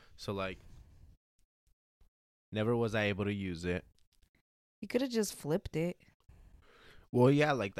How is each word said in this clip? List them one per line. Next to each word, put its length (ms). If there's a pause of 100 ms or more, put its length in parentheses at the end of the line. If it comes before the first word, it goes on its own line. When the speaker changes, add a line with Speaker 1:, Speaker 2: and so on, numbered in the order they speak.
(160)
Speaker 1:
So, 160
like, 280 (1900)
never 240
was 200
I 80
able 240
to 80
use 320
it. 180 (960)
Speaker 2:
You 80
coulda 180
just 280
flipped 420
it. 220 (1120)
Speaker 1:
Well, 180
yeah, 220
like, 280